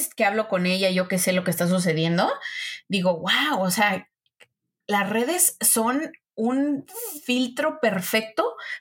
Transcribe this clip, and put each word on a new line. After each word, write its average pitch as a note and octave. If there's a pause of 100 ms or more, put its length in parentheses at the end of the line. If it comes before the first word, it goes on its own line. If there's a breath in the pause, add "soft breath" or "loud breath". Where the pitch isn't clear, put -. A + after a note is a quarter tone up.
(160)
que A3+
hablo G#3+
con F3+
ella, F#3
yo F#3
que F#3+
sé F3+
lo F3+
que F3+
está F3
sucediendo, F3 (560 loud breath)
digo, F#3
"Guau, G#3
o F3+
sea, G3+ (800)
las G3+
redes B3
son B3+ (240)
un C4+ (400)
filtro C4
perfecto A3 (260 loud breath)